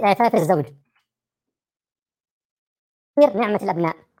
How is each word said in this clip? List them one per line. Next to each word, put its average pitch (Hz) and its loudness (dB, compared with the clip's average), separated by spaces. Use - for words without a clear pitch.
إعفاف 214 2
الزوج. 160 0
تحقير 285 2
نعمة 208 -2
الأبناء. 170 -4